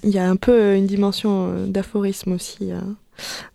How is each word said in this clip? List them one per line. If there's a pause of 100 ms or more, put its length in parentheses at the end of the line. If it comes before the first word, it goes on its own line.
il
y
a
un
peu,
euh,
une
dimension,
euh,
d'aphorisme
aussi,
hein, (580)